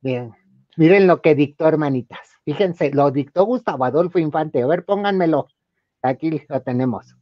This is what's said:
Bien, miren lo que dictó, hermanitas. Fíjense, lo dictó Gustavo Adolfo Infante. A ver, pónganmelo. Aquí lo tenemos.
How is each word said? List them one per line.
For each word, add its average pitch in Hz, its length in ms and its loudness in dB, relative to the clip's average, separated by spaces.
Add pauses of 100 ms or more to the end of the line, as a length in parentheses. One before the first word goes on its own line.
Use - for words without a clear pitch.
Bien, 123 300 -6 (460)
miren 185 280 6
lo 170 160 4
que 156 140 4
dictó, 143 320 0
hermanitas. 147 520 -2 (260)
Fíjense, 165 460 -2
lo 143 200 2
dictó 143 340 -2
Gustavo 208 400 -4
Adolfo 170 340 -2
Infante. 151 440 -2
A 127 40 -2
ver, 170 180 -2
pónganmelo. 190 600 -2 (540)
Aquí 143 480 -4
lo 135 120 -6
tenemos. 123 600 -4